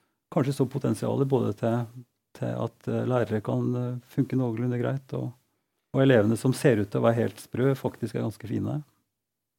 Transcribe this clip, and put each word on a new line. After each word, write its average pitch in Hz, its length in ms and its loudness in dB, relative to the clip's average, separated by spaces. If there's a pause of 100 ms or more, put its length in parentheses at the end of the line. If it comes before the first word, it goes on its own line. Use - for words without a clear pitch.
(320)
kanskje 139 220 0
så 139 140 0
potensialet 123 600 -2
både 113 280 0
til, 117 240 -2 (540)
til 120 200 -6
at, 120 320 -6
eh, 117 200 -4
lærere 110 360 0
kan, 123 320 -2
eh, 123 160 -4 (240)
funke 135 240 0
noenlunde 123 400 -2
greit, 127 360 -4
og, 127 180 -6 (640)
og 135 100 6
elevene 113 340 6
som 131 160 2
ser 123 300 4
ut 98 80 -12
til 131 80 0
å 120 80 4
være 117 160 2
helt - 180 -6
sprø, 131 320 0
faktisk 120 400 -6
er 120 140 -2
ganske - 180 -12
fine. 113 360 -4 (760)